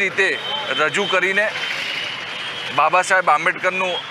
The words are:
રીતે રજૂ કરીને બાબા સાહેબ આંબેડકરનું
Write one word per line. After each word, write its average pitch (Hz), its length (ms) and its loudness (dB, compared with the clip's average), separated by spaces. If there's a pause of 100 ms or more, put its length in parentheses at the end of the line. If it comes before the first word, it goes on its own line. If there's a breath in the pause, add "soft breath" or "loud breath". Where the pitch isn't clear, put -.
રીતે 190 240 2 (540)
રજૂ 156 320 0
કરીને 190 320 2 (1300)
બાબા 156 340 4
સાહેબ 180 240 4
આંબેડકરનું 180 580 0 (180)